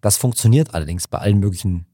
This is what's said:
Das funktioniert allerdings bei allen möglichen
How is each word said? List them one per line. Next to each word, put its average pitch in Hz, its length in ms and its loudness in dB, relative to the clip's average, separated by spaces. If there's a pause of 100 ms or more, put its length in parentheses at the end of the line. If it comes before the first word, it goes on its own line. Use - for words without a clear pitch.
Das 104 160 0
funktioniert 127 580 2
allerdings 82 320 -6
bei - 100 -8
allen 101 220 2
möglichen 92 540 -4